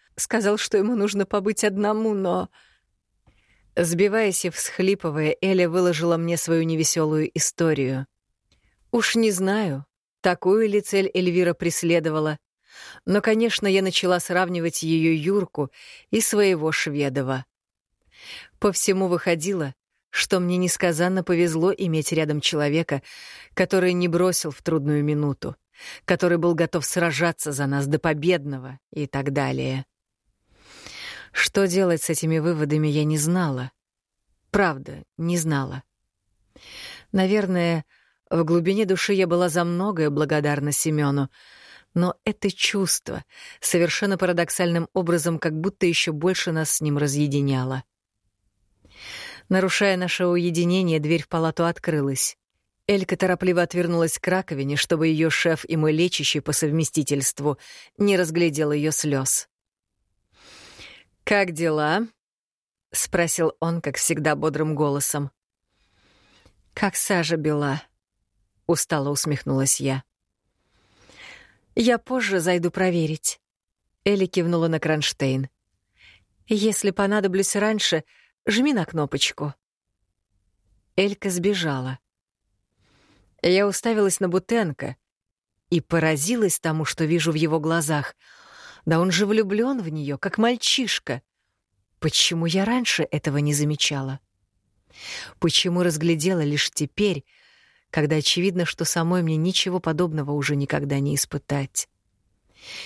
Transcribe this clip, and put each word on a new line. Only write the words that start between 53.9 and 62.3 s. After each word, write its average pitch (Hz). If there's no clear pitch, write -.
к -
раковине, 147
чтобы 160
её 160
шеф 160
и 160
мой 156
лечащий 156
по 151
совместительству 147
не 202
разглядел 160
её 151
слёз. 139
«Как 196
дела?» 160